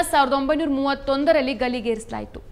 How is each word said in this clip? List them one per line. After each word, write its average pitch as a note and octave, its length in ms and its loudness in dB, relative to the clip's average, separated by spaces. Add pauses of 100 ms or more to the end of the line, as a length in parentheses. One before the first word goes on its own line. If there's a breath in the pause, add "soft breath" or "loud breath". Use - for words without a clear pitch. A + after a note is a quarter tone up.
ಸಾವಿರದ C#4 320 2
ಒಂಬೈನೂರ C#4+ 360 0
ಮೂವತ್ತೊಂದರಲ್ಲಿ C#4 840 0
ಗಲ್ಲಿಗೇರಿಸಲಾಯ್ತು. A3+ 880 -6 (100)